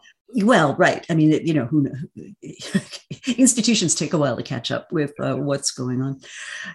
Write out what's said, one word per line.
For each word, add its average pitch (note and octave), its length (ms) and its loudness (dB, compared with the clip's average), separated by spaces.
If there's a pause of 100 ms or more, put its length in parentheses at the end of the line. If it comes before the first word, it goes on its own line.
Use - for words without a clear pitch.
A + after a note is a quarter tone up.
(340)
Well, G3 420 4
right. - 340 2
I E3+ 40 0
mean, D#3 180 6
it, C#3+ 100 2
you D#3+ 120 0
know, B2+ 120 0
who C#3+ 200 2 (300)
kn-, G3+ 200 -18 (920)
<laughs> B3 80 0
institutions A3 580 4
take D#3+ 200 -4
a E3 40 4
while C3 180 2
to A#2+ 60 -6
catch A#2+ 300 -6
up - 180 -6
with, D3+ 300 -2
uh, C3+ 160 -2
what's C#3 340 -2
going B2+ 320 -4
on. C3+ 180 -6 (540)